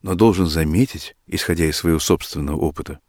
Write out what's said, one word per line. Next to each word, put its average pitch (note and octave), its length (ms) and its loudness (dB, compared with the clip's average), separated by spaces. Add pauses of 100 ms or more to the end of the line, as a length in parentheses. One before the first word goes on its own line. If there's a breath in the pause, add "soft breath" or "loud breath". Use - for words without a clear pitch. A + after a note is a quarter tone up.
но F#2+ 140 -4
должен F#2+ 300 4
заметить, D#2+ 680 0 (140)
исходя E2+ 380 -2
из D2+ 100 0
своего E2 240 2
собственного D#2 560 -2
опыта, - 420 -6 (100)